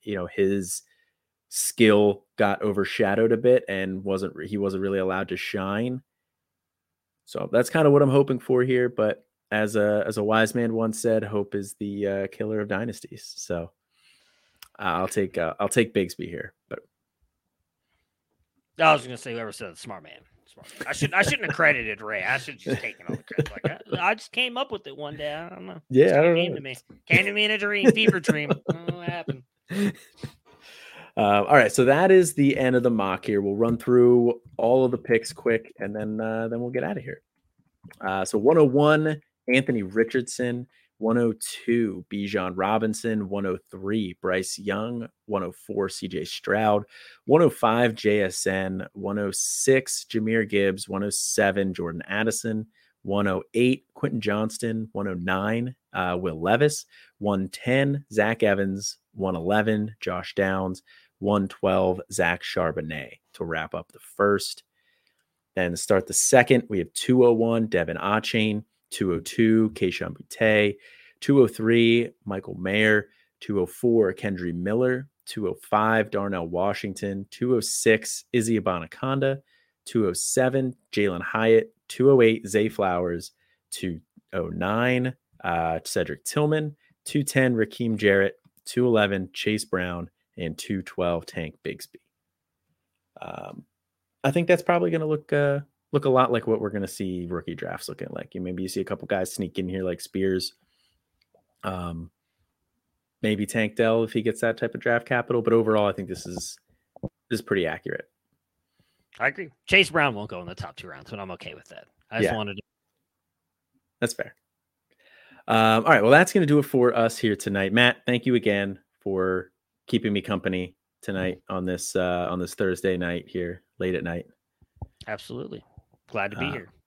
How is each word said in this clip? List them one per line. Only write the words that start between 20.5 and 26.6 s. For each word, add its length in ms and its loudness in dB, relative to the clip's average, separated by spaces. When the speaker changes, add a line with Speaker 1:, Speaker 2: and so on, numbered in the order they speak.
Speaker 2:
man. 80 -10
I 60 -6
shouldn't, 220 -2
I 80 4
shouldn't 220 0
have 100 -4
credited 460 2
Ray. 220 -6
I 140 -2
should 180 -10
have 60 -20
just 200 -4
taken 280 -12
all 60 -6
the 80 -14
credit. 280 -6
Like, 300 -8
I, 120 0
I 20 0
just 180 -10
came 240 -4
up 160 -6
with 140 -10
it 100 -16
one 220 -10
day. 160 -6
I 160 -10
don't 160 -16
know. 240 -14
Speaker 1:
Yeah, 160 8
Speaker 2:
Just 100 4
Speaker 1:
I 60 6
don't 140 4
Speaker 2:
came 160 0
Speaker 1:
know. 60 -6
Speaker 2:
to 40 -10